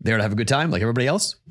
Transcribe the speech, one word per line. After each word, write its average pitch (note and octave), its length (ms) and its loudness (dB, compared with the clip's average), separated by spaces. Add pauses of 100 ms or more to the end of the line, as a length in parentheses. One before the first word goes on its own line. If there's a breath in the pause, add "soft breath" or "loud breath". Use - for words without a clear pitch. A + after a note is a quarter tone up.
there A2+ 160 0
to G#2+ 40 2
have G#2 120 0
a - 20 0
good A2 140 0
time, D3 200 2
like F#2+ 120 0
everybody A#2+ 260 0
else, F3+ 300 -2 (140)